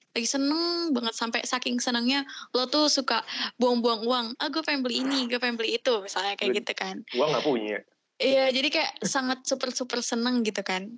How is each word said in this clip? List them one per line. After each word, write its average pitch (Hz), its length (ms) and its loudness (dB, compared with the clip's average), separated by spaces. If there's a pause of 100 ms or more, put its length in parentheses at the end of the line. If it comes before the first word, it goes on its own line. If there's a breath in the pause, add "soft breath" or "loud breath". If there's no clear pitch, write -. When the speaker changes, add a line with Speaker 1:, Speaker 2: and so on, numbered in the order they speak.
(140)
Speaker 1:
lagi 233 160 -2
seneng 330 640 0
banget 233 240 -2
sampai 233 240 -2
saking 247 400 -2
senengnya 247 400 2 (320 loud breath)
lo 247 160 0
tuh 302 160 4
suka 254 400 0 (320 loud breath)
buang-buang 233 480 2
uang. 247 200 0 (120)
"Ah, 349 80 -2
gue 311 160 -2
pengen 285 240 0
beli 240 160 -2
ini, 269 240 0
gue 240 160 -2
pengen 240 160 0
beli 220 160 -2
itu," 240 240 2
misalnya 196 400 -4
kayak 202 160 2
Speaker 2:
Gue 208 80 0
Speaker 1:
gitu - 160 -4
kan. 98 180 -4 (140)
Speaker 2:
Gua 127 240 2
nggak 117 80 2
punya. 107 360 0 (440)
Speaker 1:
Iya, 262 320 4
jadi 269 160 0
kayak 302 220 0 (100)
sangat 254 400 -2
super-super 254 560 -2
seneng 240 480 0
gitu 208 160 -2
kan. 190 240 -4 (120)